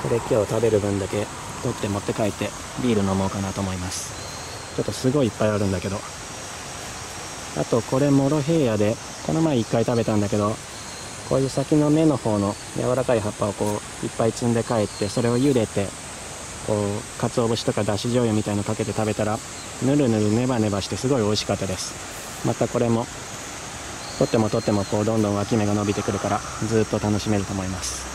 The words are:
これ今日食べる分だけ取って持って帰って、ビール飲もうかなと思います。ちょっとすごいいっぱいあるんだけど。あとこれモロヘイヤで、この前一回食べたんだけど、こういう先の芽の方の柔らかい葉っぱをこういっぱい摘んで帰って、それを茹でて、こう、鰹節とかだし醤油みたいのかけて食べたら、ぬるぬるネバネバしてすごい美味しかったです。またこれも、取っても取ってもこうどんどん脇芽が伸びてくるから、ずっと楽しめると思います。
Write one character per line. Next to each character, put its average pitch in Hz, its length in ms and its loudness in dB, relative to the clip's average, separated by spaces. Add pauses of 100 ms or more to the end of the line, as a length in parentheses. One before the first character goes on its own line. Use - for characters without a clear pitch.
こ 139 60 -2
れ 120 80 4
今 110 260 2
日 95 60 -2
食 113 120 2
べ 117 80 4
る 107 120 4
分 101 180 0
だ 95 80 -2
け 104 180 -2 (360)
取 123 120 -2
っ - 60 -6
て 110 80 -2
持 101 120 0
っ - 20 -8
て 120 120 -4
帰 117 100 0
っ 101 100 0
て、 104 160 -4 (340)
ビ 123 100 4
ー 104 80 4
ル 98 80 2
飲 95 80 2
も 95 100 2
う - 20 0
か 98 100 -4
な 98 140 -2
と 104 80 -4
思 95 100 -2
い 92 60 -4
ま 90 120 -6
す。 - 840 -10
ち - 40 -4
ょ 131 40 0
っ - 20 -2
と - 60 -4
す 131 200 0
ご 143 120 4
い 117 40 4
い - 20 2
っ - 100 -6
ぱ 110 60 2
い 107 40 4
あ 104 80 0
る 101 80 2
ん 98 60 2
だ 92 80 0
け 104 80 -4
ど。 98 100 -4 (1600)
あ 151 60 0
と 120 200 2
こ 131 160 0
れ 143 120 4
モ 139 160 6
ロ 151 140 2
ヘ 156 220 4
イ - 20 4
ヤ 113 100 2
で、 107 220 4 (280)
こ 156 60 0
の 160 100 2
前 156 160 4
一 110 140 0
回 117 140 4
食 123 120 2
べ 113 60 2
た 110 120 2
ん 104 40 4
だ 104 80 2
け 104 80 0
ど、 104 180 2 (760)
こ 143 80 4
う - 20 6
い 135 60 2
う 131 40 0
先 143 280 2
の 151 120 6
芽 156 160 6
の 147 120 6
方 110 200 2
の 101 160 2 (220)
柔 123 200 2
ら 127 100 0
か 127 100 4
い 110 60 2
葉 104 80 -2
っ 104 80 -6
ぱ 107 100 0
を 101 60 -2
こ 104 120 -2 (380)
う - 20 -4
い 120 40 -2
っ - 80 -10
ぱ 113 100 2
い 110 40 2
摘 - 140 -4
ん 117 80 4
で 113 80 2
帰 117 120 -2 (100)
っ 101 60 0
て、 - 180 -4
そ 120 140 -2
れ 117 80 2
を 120 80 2
茹 135 160 4
で 113 140 4
て、 101 200 -2 (800)
こ 107 80 2
う、 104 460 -2
鰹 117 260 0
節 113 180 0
と 135 60 2
か 107 140 0
だ 104 120 0
し 120 120 -2
醤 120 160 4
油 113 80 2
み 107 100 2
た 107 80 -2
い 101 60 0
の 101 80 -2
か 107 100 -2
け 110 80 -2
て 104 80 -4
食 107 140 0
べ 107 80 0
た 110 100 0
ら、 107 160 0 (440)
ぬ 135 120 4
る 143 140 4
ぬ 110 100 4
る 104 140 4
ネ 123 140 2
バ 127 120 0
ネ 107 100 4
バ 98 120 0
し - 80 -6
て 104 80 -4
す 131 100 -2
ご 139 100 4
い 117 40 2
美 104 80 2
味 107 80 2
し - 80 -4
か - 80 0
っ 98 40 0
た 98 80 -4
で 92 120 -4
す。 - 360 -10 (320)
ま 123 80 2
た 117 140 0
こ 120 120 -2
れ 120 100 2
も、 113 160 2 (1120)
取 139 80 4
っ - 40 -2
て 127 60 4
も 110 120 4
取 117 120 0
っ - 40 -4
て 117 60 2
も 104 140 4
こ 107 140 0
う 104 60 2
ど 113 120 2
ん 110 40 4
ど 104 100 4
ん 101 40 2
脇 101 200 0
芽 104 100 4
が 104 80 2
伸 104 120 2
び 101 80 2
て 101 80 -2
く 110 100 -2
る 101 80 0
か 101 100 -2
ら、 104 120 0 (260)
ず 110 140 4
っ 107 40 4
と 110 140 0
楽 104 200 2
し 110 100 -4
め 107 80 4
る 98 80 0
と 98 80 -6
思 98 100 -2
い 92 60 -4
ま 90 120 -4
す。 - 340 -8